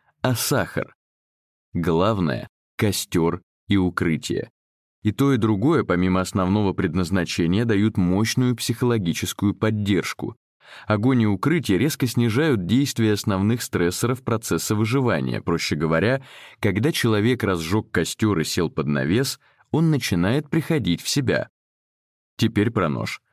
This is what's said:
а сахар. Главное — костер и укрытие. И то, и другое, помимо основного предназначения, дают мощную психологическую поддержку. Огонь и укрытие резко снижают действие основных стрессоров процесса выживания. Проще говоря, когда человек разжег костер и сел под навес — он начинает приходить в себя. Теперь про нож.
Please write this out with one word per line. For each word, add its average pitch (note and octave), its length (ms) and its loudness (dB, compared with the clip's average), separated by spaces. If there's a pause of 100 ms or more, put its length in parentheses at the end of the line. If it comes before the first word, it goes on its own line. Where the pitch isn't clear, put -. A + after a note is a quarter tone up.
(220)
а B2+ 120 2
сахар. - 640 -2 (800)
Главное — E2+ 720 0 (300)
костер F2 640 0 (260)
и G2+ 80 2
укрытие. F2 720 -2 (540)
И G#2+ 80 2
то, C#3 220 2
и C3 40 2
другое, A2 460 2
помимо F#2 380 2
основного F#2+ 500 0
предназначения, F2 920 0
дают G#2+ 320 0
мощную A2 580 0
психологическую G#2+ 1000 -2
поддержку. G#2 840 -2 (500)
Огонь A2+ 360 2
и G#2+ 40 2
укрытие G#2 500 0
резко C3+ 300 0
снижают A#2+ 580 0
действие A2 460 0
основных G#2 500 0
стрессоров - 640 -2
процесса A2 500 -2
выживания. G#2+ 680 -2
Проще E2+ 340 -2
говоря, E2 480 0 (380)
когда G#2+ 320 0
человек A#2 500 2
разжег F#2 480 0
костер F2+ 480 0
и D#2 60 0
сел E2 240 -2
под C#2+ 180 -4
навес — D2+ 500 0 (340)
он D#3+ 180 2
начинает B2 600 0
приходить C3 520 0
в - 80 -8
себя. - 400 0 (880)
Теперь A2 340 2
про F#2 180 0
нож. A#1 320 -6 (120)